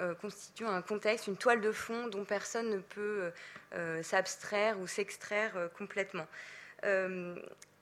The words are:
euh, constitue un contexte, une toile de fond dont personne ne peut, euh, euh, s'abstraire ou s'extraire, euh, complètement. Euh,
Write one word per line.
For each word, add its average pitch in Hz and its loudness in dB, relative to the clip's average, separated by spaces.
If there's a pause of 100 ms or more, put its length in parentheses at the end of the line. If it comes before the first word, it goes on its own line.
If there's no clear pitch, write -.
euh, 175 0
constitue - -8
un 185 2
contexte, 214 2
une 190 -2
toile 233 6
de 214 4
fond 233 -2
dont 196 -4
personne 220 0
ne 202 2
peut, 208 -10
euh, 208 0 (420)
euh, 165 -2
s'abstraire 202 2
ou 185 -4
s'extraire, 208 0
euh, 175 0
complètement. 190 -2 (560)
Euh, 185 2 (480)